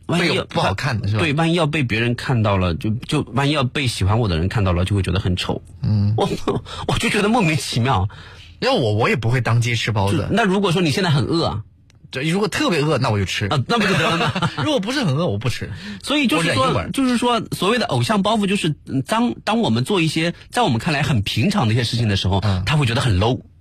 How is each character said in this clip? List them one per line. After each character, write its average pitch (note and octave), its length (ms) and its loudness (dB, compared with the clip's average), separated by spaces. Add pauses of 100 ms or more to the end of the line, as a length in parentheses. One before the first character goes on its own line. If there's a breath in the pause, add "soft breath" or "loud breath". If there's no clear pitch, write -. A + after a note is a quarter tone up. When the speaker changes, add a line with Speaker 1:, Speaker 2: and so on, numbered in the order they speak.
Speaker 1:
万 E3+ 140 -2
一 F3 80 0
要 - 20 0
Speaker 2:
会 - 60 -2
有 - 100 -4
不 - 160 -2
好 C#3+ 120 0
看 B2 280 -2
的 G2 60 -2
是 G#2 80 0
吧？ - 40 0
Speaker 1:
对， D#3 140 0
万 E3 180 2
一 - 20 2
要 F3 140 2
被 D3 160 0
别 A2 160 -2
人 A#2+ 160 0
看 A#2 280 0
到 G2+ 140 2
了， F2+ 180 0
就， G#2+ 160 -4
就 B2 300 -2 (120)
万 C3 160 2
一 - 20 2
要 D3 140 2
被 C3+ 220 -2
喜 G2 180 -2
欢 G#2+ 140 2
我 A#2 80 0
的 E2+ 100 0
人 E2+ 100 0
看 G2+ 160 0
到 F#2+ 80 2
了， F2 140 2
就 G2+ 100 0
会 G2 60 2
觉 F2 100 -2
得 F2+ 80 0
很 F2+ 160 0
丑。 - 260 -4 (200)
Speaker 2:
嗯。 G#2 340 2
Speaker 1:
我， G3 140 0 (580 loud breath)
我 - 100 0
就 A#3 120 0
觉 A3 120 0
得 G3+ 60 2
莫 A#3 140 2
名 D#3 160 2
其 - 240 -2
妙。 G#2+ 260 2 (520 loud breath)
Speaker 2:
要 B3 140 2
我， A#2+ 200 2
我 A2+ 160 2
也 A2+ 80 2
不 A2+ 120 -2
会 B2+ 120 0
当 A#2 180 2
街 A#2+ 160 0
吃 A2+ 160 -2
包 G2+ 180 2
子。 D3+ 80 0
Speaker 1:
就， C3 140 -2
那 A3 140 2
如 G3 160 2
果 G3 100 2
说 F#3 100 2
你 D#3 100 2
现 G3 120 0
在 F3 60 0
很 D3+ 160 2
饿 D#3+ 200 0
啊？ G2+ 180 -4 (460)
Speaker 2:
对， C3+ 200 -6
如 F3+ 100 0
果 G#3 80 0
特 D4 220 0
别 E3+ 100 2
饿， D3+ 200 2
那 B2 100 0
我 G#2 100 2
就 F#2+ 60 2
吃。 - 220 -4
Speaker 1:
啊， C3+ 200 0
那 A#3 100 2
不 G#3 80 2
就 F#3+ 80 2
得 D#3+ 160 2
了 E3 80 0
吗？ F#3 380 -2
Speaker 2:
<laughs> D3 80 -4
如 D4+ 80 0
果 C4+ 80 2
不 G3+ 140 -4
是 C#4+ 100 -2
很 C#3 120 0
饿， E3+ 120 0
我 G2+ 100 -2
不 A#2 120 -2
吃。 - 200 -6 (320 loud breath)
Speaker 1:
所 C#4+ 160 -2
以 C#4 100 2
就 D4+ 140 2
是 - 120 0
说， C4 100 2
Speaker 2:
我 C4 40 2
忍 B3 40 2
一 - 40 0
会 F#2+ 60 0
儿。 - 100 -8
Speaker 1:
就 C4+ 140 0
是 B3 120 2
说， A#3+ 240 2 (100)
所 F3+ 180 0
谓 A#3+ 100 2
的 G#3+ 80 0
偶 B2 140 0
像 G3+ 200 2
包 G#3 140 2
袱， G3+ 120 0
就 G3 80 0
是， E3+ 200 0 (100)
嗯， C3+ 180 -2
当， A#3 300 0 (100)
当 A3 160 0
我 F#3 100 2
们 A2+ 140 2
做 G3 160 0
一 D#3+ 80 2
些 D#3+ 260 0 (160 loud breath)
在 B3 120 0
我 A3 80 4
们 A2+ 100 2
看 D#3+ 140 -2
来 C#3 80 0
很 B2 200 0
平 A#2 280 0
常 F#3 180 2
的 G#2+ 60 2
一 A#2 40 2
些 B2 60 2
事 A#2 140 -2
情 A#2 100 2
的 G2 80 2
时 F#2+ 140 0
候， G2 140 2
Speaker 2:
嗯。 F#2+ 220 0
Speaker 1:
他 C#3+ 120 0
会 D3 80 2
觉 A#2 80 0
得 - 80 0
很 G2+ 180 2
low。 A#2 220 2 (200)